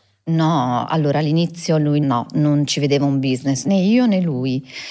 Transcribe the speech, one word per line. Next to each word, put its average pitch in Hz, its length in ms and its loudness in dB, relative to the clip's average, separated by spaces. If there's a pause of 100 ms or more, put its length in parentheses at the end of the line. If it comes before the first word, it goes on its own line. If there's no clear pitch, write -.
(300)
No, 156 560 0
allora 147 340 0
all'inizio 160 580 0
lui 147 240 2
no, 127 320 0
non 147 340 2
ci - 140 -4
vedeva 143 240 2
un 139 140 0
business, 131 440 -2
né 196 160 2
io 226 260 2
né 196 160 2
lui. 135 420 -2 (280)